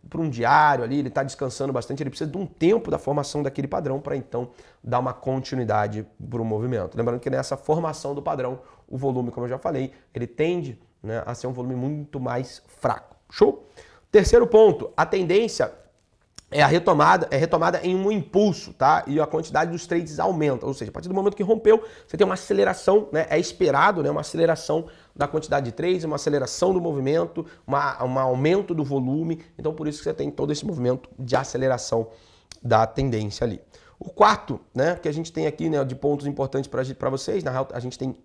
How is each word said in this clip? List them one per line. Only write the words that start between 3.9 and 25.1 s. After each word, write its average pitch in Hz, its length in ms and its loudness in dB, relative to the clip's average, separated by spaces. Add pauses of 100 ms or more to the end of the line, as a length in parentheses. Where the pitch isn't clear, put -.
pra 143 160 -6
então 123 340 -6 (340)
dar 123 160 -2
uma 123 140 -4
continuidade 107 920 -2 (240)
pro 117 160 -4
movimento. 110 500 -4
Lembrando 120 240 -2
que 127 120 -6
nessa 131 260 -4
formação 156 560 -4
do 143 80 -8
padrão, 131 380 -4 (280)
o 127 120 -10
volume, 127 320 -2
como 123 160 -6
eu - 20 -6
já 127 80 -6
falei, 135 360 -4 (200)
ele 120 140 -6
tende, 156 520 -2 (220)
né, 110 240 -6
a 120 80 -8
ser 127 140 -8
um 131 60 -6
volume 123 200 -6
muito 143 460 -6
mais 127 480 -6
fraco. - 480 -6 (120)
Show? - 400 4 (440)
Terceiro 233 340 8
ponto, 214 500 6
a 151 80 2
tendência 190 720 0 (800)
é 147 100 2
a 139 60 6
retomada, 170 640 4
é 139 60 2
retomada 165 460 2
em 180 120 0
um 190 160 0
impulso, 202 600 0
tá? 143 360 4
E 143 120 0
a 151 60 2
quantidade 160 460 -2
dos 170 160 -8
trades 160 320 -2
aumenta, 151 480 0
ou 135 80 -4
seja, 107 160 -10
a - 20 -20
partir 160 160 -10
do 185 60 -4
momento 196 200 0
que - 60 -6
rompeu, 220 420 4 (240)
você - 80 -10
tem 185 80 4
uma 185 120 2
aceleração, 196 760 2
né? 156 160 0
É 151 120 2
esperado, 165 640 2
né, 143 80 0
uma 151 100 -4
aceleração 165 640 0 (300)